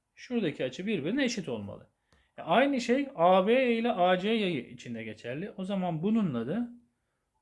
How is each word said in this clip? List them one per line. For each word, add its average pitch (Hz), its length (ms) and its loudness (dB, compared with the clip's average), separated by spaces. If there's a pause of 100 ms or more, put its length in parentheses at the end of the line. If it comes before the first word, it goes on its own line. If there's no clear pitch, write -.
(140)
şuradaki 190 500 -4
açı 131 220 -6
birbirine 214 380 -2
eşit 233 240 -4
olmalı. 107 400 -10 (500)
E, - 40 -12
aynı 254 380 4
şey 269 340 0
A 185 320 6
B 247 280 4
ile 226 180 0
A 180 260 4
C 185 100 -2
yayı 196 420 0
içinde 117 340 -10
geçerli. 123 460 -8
O 190 140 -10
zaman 180 380 -2
bununla 175 440 0
da 226 240 -4 (720)